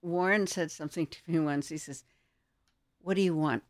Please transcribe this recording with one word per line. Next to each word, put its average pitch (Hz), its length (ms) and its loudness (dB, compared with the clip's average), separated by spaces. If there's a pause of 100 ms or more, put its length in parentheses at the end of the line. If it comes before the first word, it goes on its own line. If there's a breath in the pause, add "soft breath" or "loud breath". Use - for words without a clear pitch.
Warren 185 440 2
said 170 240 -4
something 156 360 -4
to - 200 -16
me 165 120 2
once. 143 300 0
He 156 80 -8
says, 143 260 -12 (960)
"What 185 160 -2
do 196 60 4
you 180 140 4
want 147 340 2